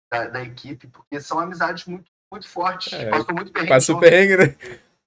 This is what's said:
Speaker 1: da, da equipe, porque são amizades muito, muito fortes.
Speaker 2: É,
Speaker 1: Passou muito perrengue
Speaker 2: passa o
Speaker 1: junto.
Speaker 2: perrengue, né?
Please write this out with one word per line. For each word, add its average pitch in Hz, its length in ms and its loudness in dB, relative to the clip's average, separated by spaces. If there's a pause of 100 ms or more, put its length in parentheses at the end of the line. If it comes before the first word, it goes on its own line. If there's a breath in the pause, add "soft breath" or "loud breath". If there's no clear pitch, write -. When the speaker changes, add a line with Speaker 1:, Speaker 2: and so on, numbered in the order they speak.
(120)
Speaker 1:
da, 117 160 -6
da 127 160 -12
equipe, 127 440 -18
porque - 340 -16
são 160 180 -6
amizades 175 460 -6
muito, 180 260 -16 (200)
muito 196 160 -18
fortes. 180 460 -6
Speaker 2:
É, 127 160 -8
Speaker 1:
Passou 107 240 -2
muito 185 200 -10
perrengue 165 200 -4
Speaker 2:
passa 131 180 4
o 160 40 2
Speaker 1:
junto. 175 60 -2
Speaker 2:
perrengue, 185 360 8
né? 160 180 4 (520 loud breath)